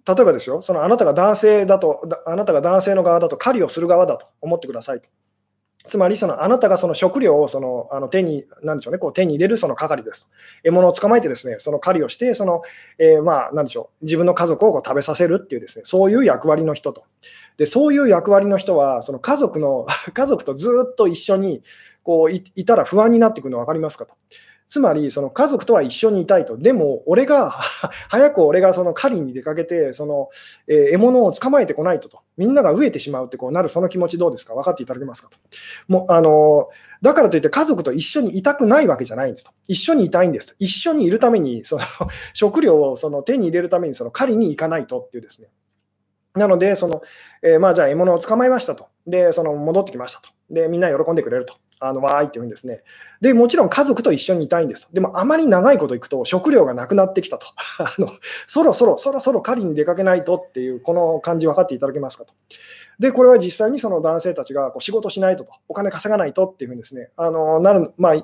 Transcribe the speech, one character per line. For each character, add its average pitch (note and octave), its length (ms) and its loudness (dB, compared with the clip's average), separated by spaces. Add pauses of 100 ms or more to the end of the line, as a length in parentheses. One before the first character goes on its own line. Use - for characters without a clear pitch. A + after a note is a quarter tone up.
例 F#3 80 0 (100)
え - 20 6
ば E3 80 6
で A#2 80 -2
す - 80 -10
よ、 C3+ 120 -6
そ F#3+ 120 -4
の D#3 100 0
あ F3 60 0
な A#3 80 4
た G3 80 2
が D3 80 2
男 G3+ 240 2
性 G#3+ 280 4
だ F#3+ 140 4
と、 D#3+ 300 -2
だ-、 E3 160 -8
あ E3 100 -6
な G3+ 80 -4
た F#3+ 80 0
が D3 80 2
男 F3+ 220 2
性 G3 120 -2
の F#3+ 100 2
側 E3+ 180 2
だ E3 80 0
と、 C#3 80 -6
狩 B3 220 -2
り F3+ 40 2
を C#3+ 60 -2
す - 100 -10
る E3+ 80 -2
側 F3 180 4
だ B2+ 120 -2
と - 80 -20 (160)
思 E3 160 -4
っ - 20 -14
て C#3 80 -14
く B2+ 60 -12
だ A2+ 80 -12
さ C3+ 140 -10
い A#2+ 40 -12
と。 - 80 -20 (800)
つ G#3+ 100 -6
ま F#3 100 2
り、 G3 100 -2
そ G3+ 100 -2
の、 C#3+ 160 -6
あ F3+ 40 -2
な B3 120 2
た G#3 100 2
が F#3 80 2
そ F3+ 100 -2
の D#3+ 60 -4
食 F#3 260 -2
料 D#3 220 4
を C#3+ 60 0
そ C3+ 120 -8
の、 B2+ 320 -8
あ C#3 80 -8
の、 C3+ 100 -8
手 F#3+ 120 0
に、 D#3 240 -6 (160)
な D3+ 140 -6
ん - 20 -8
で - 60 -12
し - 40 -14
ょ - 40 -10
う - 20 -4
ね、 F#3 60 -8
こ F3+ 80 -6
う C3+ 60 -8
手 F#3 120 0
に D#3 100 -2
入 C#3+ 40 -4
れ F3+ 80 2
る A3 100 0
そ F3+ 100 -2
の C3 80 -6
係 C#3+ 280 -6
で A2+ 100 -14
す - 140 -20
と。 - 20 -20 (340)
獲 E3 80 2
物 F3+ 160 4
を F3+ 60 4
捕 G3+ 160 -2
ま A#3 80 4
え A3+ 40 4
て D#3 80 -6
で B2 60 -6
す - 140 -12
ね、 A2 100 -10
そ D3+ 120 -8
の D3 80 -4
狩 F3+ 200 0
り C#3+ 60 -2
を A#2+ 40 -8
し - 80 -14
て、 B3 160 -2
そ G3+ 120 -4
の、 E3+ 160 -2 (380)
え D#3+ 200 6
ー、 D3+ 40 -2
ま D#3 240 0
あ、 - 60 -12
な D3+ 100 -2
ん - 20 -2
で B2 60 -10
し - 60 -12
ょ A2+ 120 -12 (120)
う、 D#3 40 -12
自 D#3+ 120 -2
分 F3 80 2
の F3+ 80 2
家 F3 140 0
族 E3 200 0
を G3+ 40 6
こ C#3+ 80 -2
う - 80 -2
食 C3 100 -2
べ C#3+ 40 0
さ D3+ 140 -6
せ F3 120 2
る F3+ 140 0
っ - 60 -20
て C3+ 80 -8
い - 20 -8
う A2+ 40 -10
で A2+ 80 -18
す - 100 -20
ね、 - 60 -20
そ F#3 200 2
う G3 60 2
い A3 40 2
う C4 100 2
役 D3 220 0
割 D#3 180 2
の D#3 80 -2
人 C#3+ 200 -8
と。 - 120 -20 (520)
で、 D3+ 80 0
そ C4+ 220 2
う C#4+ 60 4
い C#4 60 2
う C4+ 100 2
役 F3+ 220 2
割 G3+ 140 6
の G3+ 120 0
人 F#3+ 200 -2
は、 C3+ 240 0
そ C#3 120 -10
の B2+ 60 -12
家 C#4 180 -2
族 G#3 220 -2
の、 C#3 280 -2 (120)
<laughs> - 140 -14
家 C4 120 -2
族 C#4 180 -2
と C#3 100 -8
ず D#3 160 -4 (220)
っ - 40 -20
と G#3 120 2
一 E3+ 80 -2
緒 G3 220 -2
に、 F#3+ 260 -4 (400)
こ E3 200 2
う、 E3 80 2
い-、 F#3 120 -8 (120)
い F#3 100 -8
た A#3 100 4
ら D#3+ 80 2
不 G3+ 180 2
安 A3+ 80 4
に A#3 100 4
な A3 100 4
っ A3 40 -2
て D#3 80 -12
く C3 40 -16
る C3 60 -8
の A#2+ 80 -6
分 A#2+ 60 -8
か D#3 80 -4
り E3 60 -4
ま D#3 100 -6
す - 80 -14
か A#2 80 -16
と。 - 80 -20 (540)
つ D4 140 -4
ま G3+ 120 4
り、 D3 180 -2
そ D3 100 -6
の C3+ 80 -6
家 D4 180 0
族 C#4 180 -4
と A#3 80 2
は F3 80 4
一 B2+ 100 -4
緒 A3 180 0
に G3 120 0
い E3 40 -6
た F#3+ 140 4
い E3 60 -2
と。 A2+ 120 -10
で G3+ 160 4
も、 D3 320 0
俺 G#3 200 4
が、 B3+ 260 2
<laughs> - 580 -10
早 C#4 220 4
く G3 120 2
俺 D#3 160 4
が F#3 140 6
そ F3+ 100 -2
の E3+ 100 -2
狩 B3 220 -2
り E3+ 60 -4
に C3 120 -8
出 B2+ 80 -10
か D#3 140 -8
け E3 80 -4
て、 E3 300 -2
そ D3+ 120 -12
の、 C#3+ 240 -6 (380)
え D3+ 60 0
ー、 D3 180 6
獲 F3 60 4
物 B3 280 4
を E3+ 60 2
捕 - 180 -6
ま C#4 120 4
え F#3+ 40 0
て D#3 80 -6
こ D#3 100 -4
な F3+ 100 0
い D#3 80 -2
と - 80 -20
と。 - 100 -20 (180)
み F#3 100 0
ん C4 60 2
な C#4 100 4
が D#3 100 4
飢 C4 120 2
え B3 60 0
て G3+ 80 -10
し - 100 -10
ま C3 120 -6
う B2+ 60 -10
っ - 20 -20
て B2+ 80 -14
こ B2+ 100 -10
う B2+ 40 -6
な E3+ 100 0
る、 E3 80 -2
そ E3+ 100 -4
の F3+ 80 0
気 F#3 100 -8
持 F3 120 -2
ち E3+ 80 -8
ど F3 100 0
う D3 40 0
で A#2 60 -12
す - 80 -18
か？ A2+ 100 -16
分 C#3 80 -6
か F#3 80 0
っ E3+ 40 -6
て F3 80 -12
い - 20 -12
た C3 80 -12
だ B2 60 -12
け C#3 60 -12
ま B2 100 -16
す - 80 -18
か - 60 -20
と。 - 80 -20 (500)
も F#3 220 0
う、 - 20 2
あ E3+ 100 6
の D3+ 480 6 (320)
ー、 F#3+ 40 -2
だ C#4+ 80 6
か D#4+ 80 4
ら G#3 80 6
と E3 80 0
い - 20 2
っ - 20 0
て D3+ 80 0
家 D#4 160 0
族 G#3 180 -2
と C3 100 -4
一 D#3+ 80 -4
緒 - 200 -4
に F#3+ 160 -4
い F#3 60 -6
た C#4+ 120 0
く C4+ 100 0
な C4 160 4
い B3+ 60 2
わ C#3+ 100 0
け B2+ 80 -8
じ A2 80 -12
ゃ - 20 -10
な C3+ 100 -4
い C3 40 -4
ん A2+ 40 -8
で - 40 -16
す - 80 -20
と。 - 60 -20 (160)
一 F#3 80 -4
緒 - 180 -2
に C4 100 2
い F3 60 -2
た F3+ 140 2
い F3 60 2
ん - 40 0
で G#2+ 80 -6
す - 80 -18
と。 - 100 -20
一 G3 80 -2
緒 D#4+ 260 -4
に C#4+ 120 0
い E3+ 60 2
る A3 80 0
た A#3+ 120 2
め A3 80 2
に、 B2 240 -4
そ D3+ 140 -6
の、 A#2+ 60 -8 (240)
<laughs> - 260 -16
食 G#3 280 0
料 E3 200 4
を C3+ 160 -2
そ D#3 120 -8
の C#3+ 140 -6
手 C4+ 140 -2
に G#3 80 0
入 D#3+ 60 -2
れ F3 100 0
る F3 80 -6
た F3 100 0
め F3 80 -4
に C#3 60 -8
そ A#2+ 100 -12
の A#2 80 -10
狩 B3+ 220 -2
り G#3+ 40 0
に G#3+ 120 0
行 D3 80 -6
か D#3+ 100 -4
な D#3+ 120 -4
い A#2 80 -10
と B2 120 -8
っ - 100 -16
て B2 80 -18
い - 20 -12
う - 20 -14
で - 80 -20
す - 120 -20
ね。 G#2+ 60 -20 (880)
な G#3 120 2
の F#3 100 4
で、 F#3+ 180 2
そ F3+ 120 -2
の、 D#3+ 140 -6 (400)
え E3 160 4
ー、 - 20 4
ま F#3 100 4
あ、 F3 40 2
じ E3+ 80 2
ゃ D3 40 4
あ - 20 2
獲 C#3 80 0
物 F3+ 180 2
を E3+ 60 0
捕 A3 160 -2
ま B3 100 2
え B3+ 40 4
ま B3+ 100 2
し - 60 -8
た D3+ 100 -6
と。 - 120 -20 (180)
で、 F3 260 2
そ E3+ 120 -2
の D3+ 100 -4
戻 D#3+ 280 0
っ - 40 -8
て - 60 -14
き B2+ 60 -14
ま B2 100 -12
し - 60 -16
た - 80 -20
と。 - 80 -20 (200)
で、 D#3+ 180 -2
み E3+ 100 -2
ん F3 40 0
な F3+ 100 2
喜 D#3 200 0
ん E3+ 40 -2
で D3 80 0
く A#2 60 -8
れ A#2+ 80 -2
る B2+ 80 -6
と。 - 100 -18 (240)
あ C3+ 140 -6
の、 C3+ 80 -6
わ C#3+ 180 0
ー D3 40 0
い - 0 -
っ - 20 0
て C#3+ 140 -10
言 A#2+ 40 -10
う A#2+ 40 -12
ん - 20 -12
で G#2 60 -14
す - 120 -20
ね。 A#2 140 -12 (400)
で、 C4 120 4
も A#3 140 6
ち F4 100 0
ろ B3+ 80 4
ん - 40 -2
家 C#4+ 140 0
族 C4+ 180 0
と A3+ 100 2
一 C#3+ 80 -2
緒 - 160 -2
に D#3+ 100 -4
い - 20 -10
た E3+ 140 0
い D#3+ 40 -2
ん - 40 -6
で - 60 -10
す - 120 -20
と。 - 60 -20
で F#3 80 -2
も、 - 180 -4
あ F#3+ 60 -2
ま D#4 120 2
り D#4+ 100 0
長 G3+ 260 4
い - 40 4
こ C#3+ 100 -2
と B2 60 -6
行 A#2+ 100 -8
く - 40 -20
と B2+ 180 -6
食 F#3 260 -2
料 G#3 140 6
が B2+ 80 -2
な B2 140 -10
く G3+ 80 -2
な F#3+ 100 4
っ F#3+ 80 -6
て F#3 80 0
き - 80 -16
た B2+ 80 -10
と。 - 100 -20 (180)
<laughs> - 140 -14
あ E3 200 -6
の、 F3+ 120 -4 (360)
そ D#4+ 160 0
ろ C#4 100 6
そ A#3+ 120 2
ろ、 F#3+ 120 4
そ C#4 140 -4
ろ C4+ 80 -6
そ C4 120 -2
ろ A#3 100 -2
狩 A#3+ 200 -4
り F#3 60 -4
に D#3 80 -4
出 D3+ 100 -2
か E3+ 100 0
け F#3+ 80 -4
な F#3 120 4
い D#3+ 80 -2
と F3+ 120 0
っ F3+ 160 -10
て B2+ 80 -10
い B2+ 120 -6
う、 B2 80 -12
こ E3+ 140 -4
の E3 260 0
感 E3+ 200 -4
じ D#3+ 80 0
分 D3 80 0
か F3+ 80 2
っ - 40 2
て C3+ 80 -8
い A#2+ 40 -12
た C#3 80 -2
だ C3+ 60 -8
け D3 60 -8
ま C3 100 -8
す - 80 -16
か - 80 -20
と。 - 80 -20 (640)
で、 B3+ 120 2
こ B3+ 120 4
れ B3+ 60 10
は B3 80 10
実 F3+ 280 -2
際 A#3 60 0
に C#4 80 -4
そ A3 100 -6
の E3+ 120 -2
男 D#3+ 200 -2
性 F3 120 -4
た C#3+ 100 -8
ち C3+ 120 -12
が C3+ 160 -2
こ - 80 -16
う - 20 -10
仕 G3+ 100 -6
事 A3 200 -4
し F#3+ 100 -8
な F#3+ 80 2
い F#3 60 0
と - 80 -12
と、 - 80 -20 (160)
お - 80 -14
金 G3+ 160 -4
稼 F3+ 180 -8
が G#3+ 80 2
な F3+ 80 -2
い C#3+ 80 -8
と F#3 140 0
っ F#3+ 80 -18
て - 80 -14
い A#2+ 40 -10
う - 20 -16
ふ - 20 -16
う B2 40 -14
に A#2 60 -16
で - 40 -20
す C3+ 100 -20
ね、 A#2+ 200 -18
あ E3 140 -4
の、 D#3+ 300 0
な F#3+ 140 4
る、 F#3 240 0
ま F3 140 4
あ、 - 20 2 (100)